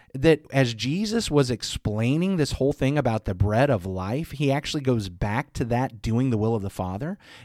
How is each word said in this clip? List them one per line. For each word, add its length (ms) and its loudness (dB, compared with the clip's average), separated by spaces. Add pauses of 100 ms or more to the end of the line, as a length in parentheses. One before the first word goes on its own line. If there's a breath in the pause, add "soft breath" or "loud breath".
(140 soft breath)
That 360 4
as 220 2
Jesus 580 -2
was 200 4
explaining 840 -2
this 160 0
whole 200 0
thing 240 0
about 300 0
the 80 -2
bread 340 2
of 160 0
life, 460 -6
he 200 0
actually 300 -2
goes 300 0
back 440 -4
to 120 -2
that 340 -2
doing 300 0
the 80 2
will 160 0
of 80 -2
the 80 -6
Father. 480 -6 (260 loud breath)